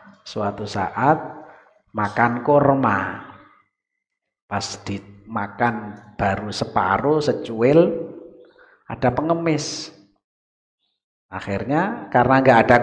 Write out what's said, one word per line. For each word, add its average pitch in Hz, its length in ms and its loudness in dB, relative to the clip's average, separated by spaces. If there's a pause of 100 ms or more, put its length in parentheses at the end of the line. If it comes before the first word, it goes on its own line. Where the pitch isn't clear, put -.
(220)
suatu 104 460 -6
saat 110 500 0 (720)
makan 120 560 -2
kurma. 131 800 0 (1200)
Pas - 400 -8
dimakan 107 1120 -6 (160)
baru 101 400 -2
separuh, 107 640 0
secuil, 131 720 2 (960)
ada 123 240 -2
pengemis. 156 800 -4 (1400)
Akhirnya 110 880 -4
karena 127 240 6
nggak 131 200 8 (120)
ada 123 120 8